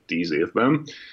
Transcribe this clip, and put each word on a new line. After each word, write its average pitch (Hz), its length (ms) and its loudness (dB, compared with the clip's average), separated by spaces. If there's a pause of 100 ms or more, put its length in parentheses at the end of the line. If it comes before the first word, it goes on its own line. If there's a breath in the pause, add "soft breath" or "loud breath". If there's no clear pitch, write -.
tíz 85 260 -2
évben, 113 500 2 (300 loud breath)